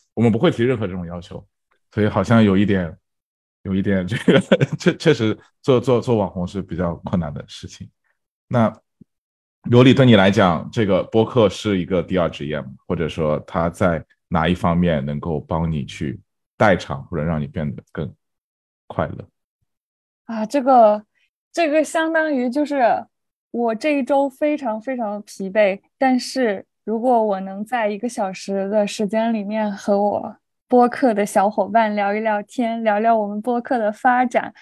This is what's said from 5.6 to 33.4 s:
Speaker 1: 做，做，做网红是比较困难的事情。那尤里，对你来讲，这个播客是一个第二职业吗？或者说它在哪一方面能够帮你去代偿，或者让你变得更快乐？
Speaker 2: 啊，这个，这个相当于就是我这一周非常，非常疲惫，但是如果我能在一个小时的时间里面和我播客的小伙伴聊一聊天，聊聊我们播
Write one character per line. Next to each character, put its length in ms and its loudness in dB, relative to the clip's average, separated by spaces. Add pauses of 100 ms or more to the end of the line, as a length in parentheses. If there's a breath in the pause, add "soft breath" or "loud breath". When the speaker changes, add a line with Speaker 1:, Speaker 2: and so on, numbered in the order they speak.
Speaker 1:
做， 180 2
做， 220 2
做 160 0
网 120 0
红 160 -6
是 160 -8
比 140 -10
较 200 -2
困 220 -4
难 140 -4
的 160 -12
事 200 -18
情。 200 -18 (600)
那 280 0 (920)
尤 140 8
里， 100 8
对 120 6
你 100 8
来 160 6
讲， 400 2
这 140 0
个 180 0
播 200 2
客 240 2
是 300 -2
一 80 -2
个 160 -2
第 160 -4
二 100 0
职 200 -8
业 120 -6
吗？ 80 -12 (200)
或 80 -4
者 120 -2
说 380 -2
它 240 -4
在 340 -2 (240)
哪 220 0
一 60 2
方 200 0
面 300 0
能 140 -6
够 200 -6
帮 320 -4
你 140 -6
去 340 -10 (380)
代 180 4
偿， 300 -8
或 100 -10
者 80 -4
让 160 -4
你 80 -6
变 260 -6
得 80 -14 (100)
更 200 -8 (760)
快 180 -4
乐？ 220 -12 (1000)
Speaker 2:
啊， 200 -6
这 180 -2
个， 400 6 (500)
这 160 0
个 140 2
相 280 -2
当 220 0
于 160 -2
就 160 -2
是 160 -2 (680)
我 240 -2
这 240 -2
一 40 -2
周 240 0
非 300 -2
常， 240 -6
非 160 -8
常 240 -6
疲 260 -10
惫， 320 2 (180)
但 220 2
是 460 -4 (180)
如 160 -4
果 240 2
我 160 -2
能 240 -10
在 240 -4
一 120 -4
个 100 -6
小 240 -6
时 360 -6
的 180 0
时 180 -4
间 260 -2
里 120 -4
面 280 -4
和 300 0
我 340 -2 (320)
播 220 6
客 240 0
的 100 0
小 240 2
伙 200 -2
伴 280 2
聊 200 0
一 40 -4
聊 240 -2
天， 400 -4
聊 160 2
聊 160 4
我 120 0
们 120 -6
播 220 -2